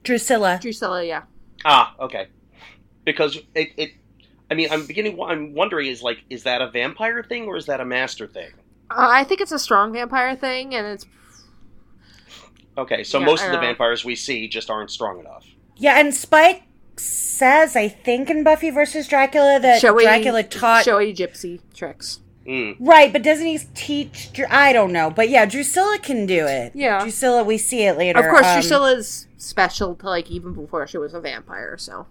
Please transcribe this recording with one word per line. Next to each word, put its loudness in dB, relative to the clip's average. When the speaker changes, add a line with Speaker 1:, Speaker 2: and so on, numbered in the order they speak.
Speaker 1:
Drusilla. 0
Speaker 2:
Drusilla, -8
yeah. -8
Speaker 3:
Ah, 4
okay. -10
Because -2
it, -4
it, -8
I -4
mean, -2
I'm -4
beginning, -6
I'm -8
wondering, -4
is, -10
like, -6
is -14
that -2
a -6
vampire -6
thing -10
or -10
is -12
that -4
a -8
master -6
thing? -16
Speaker 2:
Uh, 2
I 4
think -2
it's -8
a -6
strong 0
vampire -4
thing, -8
and -6
it's -12
Speaker 3:
Okay, -4
so -2
Speaker 2:
Yeah, 0
Speaker 3:
most 4
Speaker 2:
I -4
Speaker 3:
of -2
the -2
Speaker 2:
don't -2
know. 0
Speaker 3:
vampires -2
we -6
see -8
just -10
aren't -6
strong -8
enough. -20
Speaker 1:
Yeah, 4
and 2
Spike 4
says, 0
I 0
think -4
in 0
Buffy 2
versus -2
Dracula, 4
that 6
Speaker 2:
Showy, 6
Speaker 1:
Dracula 4
taught 2
Speaker 2:
showy 2
gypsy -10
tricks. -14
Speaker 3:
Mm. -6
Speaker 1:
Right, 6
but -2
doesn't 0
he -4
teach -10
Dr-, -8
I 6
don't 2
know. 0
But 2
yeah, 6
Drusilla -2
can -4
do 0
it. -4
Speaker 2:
Yeah. 0
Speaker 1:
Drusilla, 0
we 0
see -2
it 2
later. 2
Speaker 2:
Of 4
course, 6
Speaker 1:
Um, 6
Speaker 2:
Drusilla's 0
special -4
to, -18
like, -6
even -12
before -10
she -12
was -10
a -14
vampire, -14
so. -16